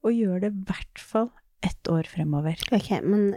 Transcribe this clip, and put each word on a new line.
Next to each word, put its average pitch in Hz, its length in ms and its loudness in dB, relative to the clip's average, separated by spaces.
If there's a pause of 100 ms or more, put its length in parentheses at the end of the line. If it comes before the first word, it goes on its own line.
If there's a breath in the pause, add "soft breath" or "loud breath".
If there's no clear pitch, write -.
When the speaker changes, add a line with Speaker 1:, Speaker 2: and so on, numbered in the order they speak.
Speaker 1:
og 226 80 4
gjøre 196 300 2
det 208 100 0
i 196 160 -6
hvert - 320 -8
fall 233 300 0 (340)
ett - 240 -4
år 165 160 2
fremover. 151 560 -2 (120)
Speaker 2:
Ok, 214 200 2 (100)
men 202 360 4